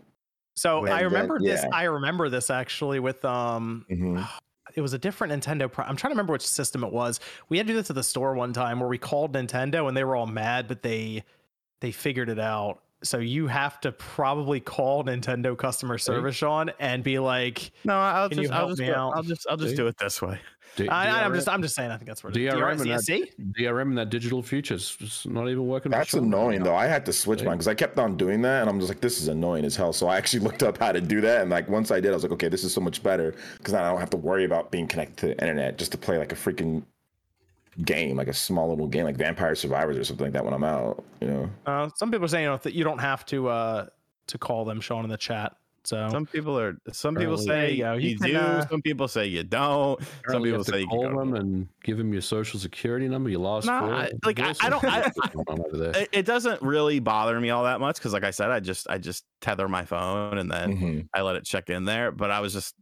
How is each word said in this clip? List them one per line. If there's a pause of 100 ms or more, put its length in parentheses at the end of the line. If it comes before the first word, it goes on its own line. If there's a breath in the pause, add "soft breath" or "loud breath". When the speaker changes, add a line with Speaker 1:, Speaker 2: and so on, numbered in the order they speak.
(540)
Speaker 1:
So,
Speaker 2:
And
Speaker 1:
I
Speaker 2:
then,
Speaker 1:
remember
this,
Speaker 2:
yeah.
Speaker 1:
I
remember
this
actually
with,
um,
Speaker 2:
Mm-hmm. (280 loud breath)
Speaker 1:
<sighs>
it
was
a
different
Nintendo
pro-,
I'm
trying
to
remember
which
system
it
was. (280 loud breath)
We
had
to
do
this
at
the
store
one
time
where
we
called
Nintendo
and
they
were
all
mad,
but
they, (560 soft breath)
they
figured
it
out. (240)
So
you
have
to
probably
call
Nintendo
customer
Speaker 3:
See?
Speaker 1:
service,
Sean,
and
be
like, (120)
Speaker 4:
No,
I'll
Speaker 1:
"Can
you
Speaker 4:
just,
I'll
Speaker 1:
help
Speaker 4:
just
Speaker 1:
me
Speaker 4:
go,
Speaker 1:
out?"
Speaker 4:
I'll
just,
I'll
just
Speaker 3:
See?
Speaker 4:
do
it
this
way. (380 loud breath)
Speaker 3:
D-,
Speaker 1:
I,
I,
I'm
Speaker 3:
D
R
M,
Speaker 1:
just,
I'm
just
saying,
I
think
that's
what
it
is. (100)
Speaker 3:
D
R
M
and
that,
Speaker 1:
D
R
C (100)
S
C? (240)
Speaker 3:
D
R
M
and
that
digital
future
is,
is
not
even
working
on
Speaker 2:
That's
Speaker 3:
Sean
right
Speaker 2:
annoying,
Speaker 3:
now.
Speaker 2:
though.
I
had
to
switch
Speaker 3:
See?
Speaker 2:
mine
'cause
I
kept
on
doing
that,
and
I'm
just
like,
"This
is
annoying
as
hell."
So
I
actually
<laughs>
looked
up
how
to
do
that,
and,
like,
once
I
did,
I
was
like,
"Okay,
this
is
so
much
better," (320 loud breath)
'cause
then
I
don't
have
to
worry
about
being
connected
to
the
internet
just
to
play,
like,
a
freaking (1000)
game,
like,
a
small
little
game,
like
Vampire
Survivors
or
something
like
that
when
I'm
out, (200)
you
know? (140)
Speaker 1:
Uh,
some
people
are
saying,
you
know,
that
you
don't
have
to,
uh, (400)
to
call
them,
Sean,
in
the
chat. (280)
So
Speaker 4:
Some
people
are, (160)
some
people
Speaker 3:
Apparently.
Speaker 1:
There
you
Speaker 4:
say
Speaker 1:
go.
Speaker 4:
you
Speaker 1:
You
can,
Speaker 4:
do,
Speaker 1:
uh,
Speaker 4:
some
people
say
you
don't,
some (120)
Speaker 3:
Apparently
you
Speaker 4:
people
Speaker 3:
have
to
Speaker 4:
say
you
Speaker 3:
call
Speaker 4:
can
go
Speaker 3:
them
Speaker 4:
to
Speaker 3:
and (140)
give
them
your
social
security
number,
your
last
Speaker 4:
No,
Speaker 3:
four.
Speaker 4:
I, (120)
like,
I,
Speaker 3:
There's
Speaker 4:
I
don't,
Speaker 3:
some
Speaker 4:
I,
Speaker 3:
shit
going
on
over
there.
Speaker 4:
it,
it
doesn't
really
bother
me
all
that
much
'cause,
like
I
said,
I
just,
I
just (160)
tether
my
phone
and
then
Speaker 2:
Mm-hmm. (140)
Speaker 4:
I
let
it
check
in
there.
But
I
was
just